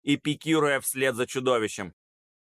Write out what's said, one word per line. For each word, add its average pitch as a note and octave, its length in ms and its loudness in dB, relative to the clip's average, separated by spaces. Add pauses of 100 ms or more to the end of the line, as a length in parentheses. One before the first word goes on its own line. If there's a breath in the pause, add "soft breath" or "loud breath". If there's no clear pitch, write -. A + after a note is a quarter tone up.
и C#3+ 160 2
пикируя D3 640 0
вслед C3 360 -2
за A#2+ 120 -2
чудовищем. A2+ 680 -2 (540)